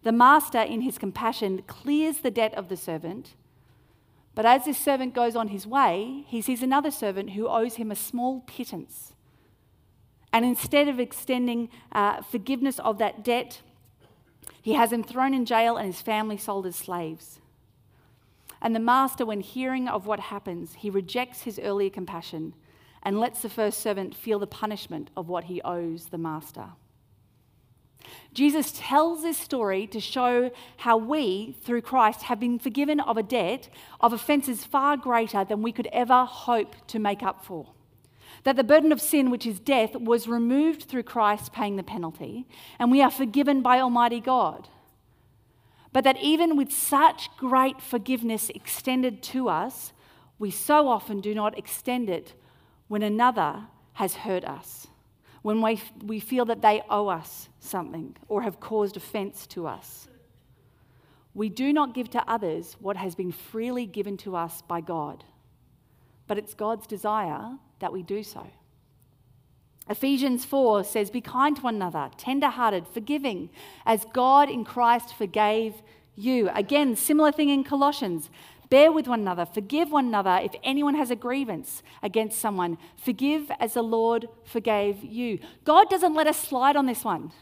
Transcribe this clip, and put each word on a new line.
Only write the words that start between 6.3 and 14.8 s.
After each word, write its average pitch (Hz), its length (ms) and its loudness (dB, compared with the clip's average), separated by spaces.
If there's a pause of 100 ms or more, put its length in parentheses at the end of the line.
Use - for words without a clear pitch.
sees 240 200 -2
another 277 300 2
servant 202 380 -4
who 208 180 -4
owes 226 280 0
him 220 140 -6
a 202 60 -6
small 247 460 -4
pittance. - 720 -14 (1200)
And 226 100 4
instead 285 460 2
of 254 100 -2
extending, 240 720 -2 (240)
uh, 208 280 2
forgiveness 247 580 -4
of 214 180 -2
that 214 260 -2
debt, 247 380 -2 (1000)
he 220 120 -2
has 233 180 4